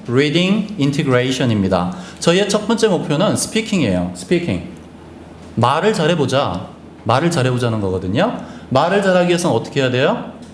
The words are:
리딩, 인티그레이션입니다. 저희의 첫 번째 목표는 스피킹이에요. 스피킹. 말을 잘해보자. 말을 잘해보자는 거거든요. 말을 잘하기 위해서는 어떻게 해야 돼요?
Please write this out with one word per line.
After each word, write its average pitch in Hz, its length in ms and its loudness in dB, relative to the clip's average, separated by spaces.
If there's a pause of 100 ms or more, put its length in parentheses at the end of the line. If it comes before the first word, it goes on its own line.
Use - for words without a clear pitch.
리딩, 151 680 2
인티그레이션입니다. 123 1200 0 (240)
저희의 190 300 2
첫 208 180 0
번째 226 220 2
목표는 156 460 0
스피킹이에요. 117 760 0
스피킹. 110 540 -2 (880)
말을 151 380 2
잘해보자. 135 720 0 (380)
말을 139 260 2
잘해보자는 123 500 0
거거든요. 98 560 -2 (320)
말을 175 320 2
잘하기 180 280 4
위해서는 170 260 2
어떻게 117 260 -2
해야 131 80 2
돼요? 156 420 0 (220)